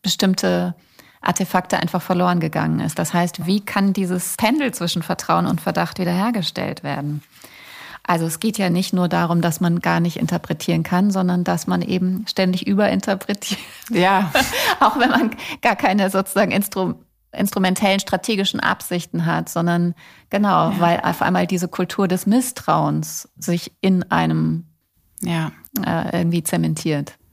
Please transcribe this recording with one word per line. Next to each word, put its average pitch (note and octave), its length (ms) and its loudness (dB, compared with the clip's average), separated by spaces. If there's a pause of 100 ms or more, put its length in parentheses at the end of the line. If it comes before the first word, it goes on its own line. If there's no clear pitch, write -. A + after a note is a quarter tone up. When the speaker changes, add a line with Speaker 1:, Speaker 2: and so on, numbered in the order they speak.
Speaker 1:
bestimmte F3+ 720 0 (500)
Artefakte F3+ 540 0
einfach F3 240 -2
verloren F3+ 380 2
gegangen D#3+ 400 0
ist. - 200 -4
Das E3+ 140 -4
heißt, F3 320 0
wie G3+ 140 0
kann G3 320 0
dieses F3+ 440 -2
Pendel B3+ 380 2
zwischen E3+ 280 -2
Vertrauen E3+ 440 0
und E3 140 0
Verdacht E3+ 400 -2
wiederhergestellt F3 840 -2
werden? C#3+ 380 -6 (800)
Also E3 220 0
es D#3+ 140 -6
geht A3 180 0
ja F#3 120 2
nicht F3+ 220 0
nur F3+ 160 2
darum, E3+ 320 2
dass E3+ 200 0
man E3+ 200 2
gar E3+ 200 2
nicht E3+ 180 0
interpretieren E3 680 -2
kann, F#3+ 280 2
sondern F3+ 320 2
dass F3 240 -2
man F3+ 140 0
eben F#3 460 -2
ständig F#3 380 0
überinterpretiert. G3 920 0 (300)
Speaker 2:
Ja. F#3+ 420 4 (240)
Speaker 1:
<laughs> - 240 0
Auch D4 180 4
wenn B3 120 4
man A3+ 200 2 (320)
gar A3 140 2
keine G3 340 2
sozusagen G3 400 2
Instru-, F#3+ 440 -2 (360)
instrumentellen G3 680 2
strategischen G3 580 -2
Absichten - 680 -2
hat, E3 240 0
sondern F3 460 0 (340)
genau, F#3+ 440 4
Speaker 2:
Ja. - 80 0
Speaker 1:
weil E3+ 240 4
auf F3 180 0
einmal F3+ 240 2
diese F3+ 220 -2
Kultur F#3 400 -2
des F#3 180 0
Misstrauens D#3+ 1040 0 (100)
sich - 320 -2 (100)
in F#3 300 2
einem D#3+ 540 0 (560)
Speaker 2:
Ja. E3 320 -2 (340)
Speaker 1:
äh, E3 320 -2
irgendwie E3+ 240 0
zementiert. D#3+ 720 -2 (200)